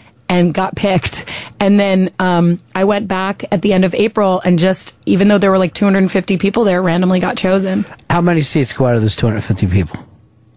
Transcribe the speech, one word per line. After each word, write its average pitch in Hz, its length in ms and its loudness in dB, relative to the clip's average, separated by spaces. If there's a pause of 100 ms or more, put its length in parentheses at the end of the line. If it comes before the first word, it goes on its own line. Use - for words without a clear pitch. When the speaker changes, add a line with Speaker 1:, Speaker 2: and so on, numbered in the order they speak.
(300)
Speaker 1:
and 175 240 2
got 190 220 -4
picked. - 500 -2 (340)
And 202 200 4
then, 190 400 0
um, 175 400 2 (160)
I 190 80 0
went 202 240 0
back 190 440 -4
at 196 120 -2
the 208 100 2
end 190 100 2
of 180 120 -2
April 202 500 0
and 180 140 2
just, 185 360 -2 (120)
even 196 200 2
though 208 120 4
there 196 100 2
were, 190 80 2
like, 185 160 0
two - 120 -2
hundred 190 260 2
fifty 190 260 -2
people 208 260 0
there, 185 160 2
randomly 185 400 0
got 175 160 -2
chosen. 190 480 0 (280)
Speaker 2:
How 175 100 0
many 175 200 2
seats 139 320 -2
go 131 120 0
out 123 100 2
of 113 60 2
those 107 140 0
two - 100 -2
hundred 107 160 0
fifty 101 240 -2
people? 92 320 -2 (600)